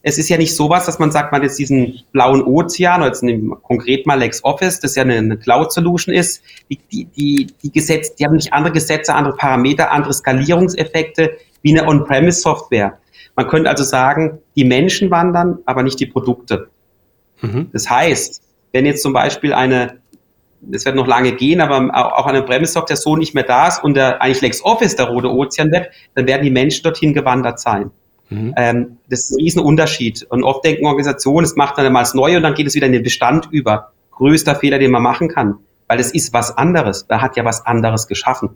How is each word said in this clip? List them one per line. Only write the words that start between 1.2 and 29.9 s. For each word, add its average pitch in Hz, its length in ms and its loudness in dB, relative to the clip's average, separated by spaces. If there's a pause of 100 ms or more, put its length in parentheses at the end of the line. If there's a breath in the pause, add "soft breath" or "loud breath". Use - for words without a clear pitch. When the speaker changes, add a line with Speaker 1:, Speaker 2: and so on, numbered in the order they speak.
Speaker 1:
man 143 80 0
hat 139 80 0
jetzt 135 100 -4
diesen 131 440 -2 (100)
blauen 135 320 4
Ozean, 170 560 2
oder 151 80 2
jetzt 127 160 -4
nehmen 113 240 -2
wir - 80 -6
konkret 127 500 -2
mal 143 140 2
LexOffice, 151 600 -2
das 135 140 -4
ja 135 80 0
eine, 127 120 2
eine 110 220 0
Cloud-Solution 165 760 0
ist, 180 300 -2 (260 loud breath)
die, 190 100 -8 (120)
die, - 140 -8
die, 143 420 -2 (160)
die 143 80 -8
Gesetz-, 156 440 -2
die 147 100 -2
haben 156 100 4
nicht 151 160 -2
andere 156 220 0
Gesetze, 151 420 -2
andere 139 220 0
Parameter, 139 520 0
andere 147 240 0
Skalierungseffekte 160 1160 0 (300 loud breath)
wie 156 180 6
eine - 80 2
On-Premise-Software. 147 1120 0 (400 soft breath)
Man - 100 -2
könnte 160 220 2
also 143 160 0
sagen, 143 540 0 (180)
die 139 80 4
Menschen 170 460 2
wandern, 175 540 0
aber 127 160 -2
nicht 131 200 -2
die 135 60 -4
Produkte. 123 600 -4 (720)
Speaker 2:
Mhm. 120 300 -6
Speaker 1:
Das - 180 -8
heißt, 127 520 -2 (320)
wenn 131 120 2
jetzt 143 160 0
zum 135 120 -2
Beispiel 139 400 -2
eine, 127 460 0 (760)
es - 100 -8
wird 131 140 -2
noch 127 100 0
lange 127 240 2
gehen, 143 300 2
aber 143 160 2
au-, 127 420 0
auch 135 60 -2
eine 135 160 0
On-Premise-Software 151 560 -2
so 151 180 0
nicht 160 180 -4
mehr 135 120 0
da 131 240 4
ist - 120 -4
und 147 120 2
der, 131 280 2
eigentlich 131 200 0
LexOffice 196 560 0
der 127 80 2
rote 120 260 -2
Ozean 143 400 0
wird, 170 160 0 (280 loud breath)
dann 127 120 0
werden 139 160 0
die 143 80 2
Menschen 131 320 0
dorthin 160 300 0
gewandert 123 480 -2
sein. 104 300 -2 (360)
Speaker 2:
Mhm. 110 300 -6
Speaker 1:
Ähm, 120 400 0 (120)
das 123 120 -4
ist - 100 -8
ein 135 100 0
Riesenunterschied. 151 880 0